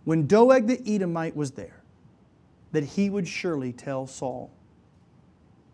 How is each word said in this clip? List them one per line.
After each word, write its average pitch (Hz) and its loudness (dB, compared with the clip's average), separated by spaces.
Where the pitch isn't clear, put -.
when 160 0
Doeg 233 6
the 247 -2
Edomite 170 -4
was 147 -4
there, - -16
that 156 -2
he 196 -2
would 196 -4
surely 139 -6
tell 135 -8
Saul. 131 -10